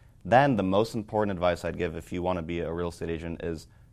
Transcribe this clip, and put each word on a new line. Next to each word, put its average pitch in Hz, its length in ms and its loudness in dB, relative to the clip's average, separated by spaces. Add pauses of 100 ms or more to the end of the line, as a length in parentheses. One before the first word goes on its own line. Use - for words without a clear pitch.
(260)
Then 127 300 6
the 98 80 2
most 98 320 2
important 107 360 -2
advice 87 340 0
I'd 82 120 -4
give 82 180 -2
if 82 160 -10
you 90 100 -4
wanna 90 200 -2
be 85 180 -4
a 80 120 -4
real 85 180 -4
estate 85 200 -8
agent 82 340 -6
is 82 240 -8 (260)